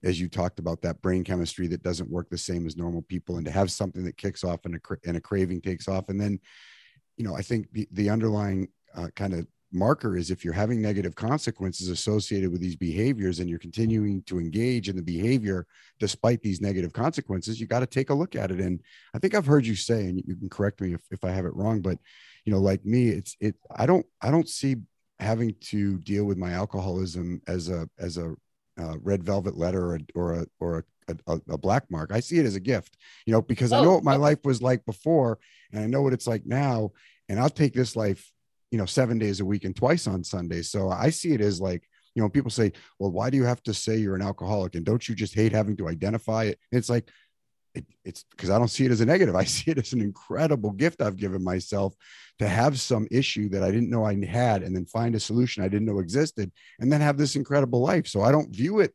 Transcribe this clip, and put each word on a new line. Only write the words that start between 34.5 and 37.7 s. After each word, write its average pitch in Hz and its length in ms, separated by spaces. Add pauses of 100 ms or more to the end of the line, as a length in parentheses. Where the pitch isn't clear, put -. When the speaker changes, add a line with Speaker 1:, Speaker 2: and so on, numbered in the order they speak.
Speaker 1:
like 127 220
before, 123 520 (340)
and 107 120
I - 20
know 127 160
what 135 120
it's 120 120
like 113 220
now, 123 440 (360)
and 101 120
I'll 135 120
take 139 220